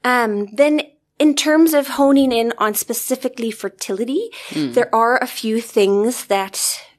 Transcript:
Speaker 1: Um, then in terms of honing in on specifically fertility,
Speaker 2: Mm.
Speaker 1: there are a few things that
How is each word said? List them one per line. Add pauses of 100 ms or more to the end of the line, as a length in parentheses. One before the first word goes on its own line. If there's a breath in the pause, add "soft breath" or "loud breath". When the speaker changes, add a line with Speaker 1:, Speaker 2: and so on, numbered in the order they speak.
Speaker 1:
Um,
then (360)
in
terms
of
honing
in
on
specifically
fertility, (200 loud breath)
Speaker 2:
Mm.
Speaker 1:
there
are
a
few
things
that (180)